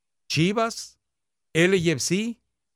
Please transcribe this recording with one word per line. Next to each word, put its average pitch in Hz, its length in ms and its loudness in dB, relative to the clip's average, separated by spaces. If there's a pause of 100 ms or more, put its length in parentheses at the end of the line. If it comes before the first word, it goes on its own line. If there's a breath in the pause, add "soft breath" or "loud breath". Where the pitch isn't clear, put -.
(280)
Chivas, 214 720 -2 (540)
L 180 220 4
A 165 160 0
F 135 60 -2
C 214 400 -4 (380)